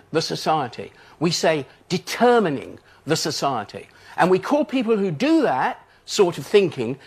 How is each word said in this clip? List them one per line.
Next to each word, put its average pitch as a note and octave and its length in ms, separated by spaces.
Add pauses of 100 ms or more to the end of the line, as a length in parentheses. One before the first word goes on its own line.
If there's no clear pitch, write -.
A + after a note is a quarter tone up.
(100)
the D#3+ 120
society. D3 680 (300)
We F3 100
say D#3+ 360 (220)
determining F3 920 (260)
the C#3 100
society. C3+ 680 (300)
And F3 140
we F#3 100
call D4 240
people A#3 320
who G3 160
do D4 300
that F3 380 (260)
sort F3+ 300
of C#3 100
thinking C#3 600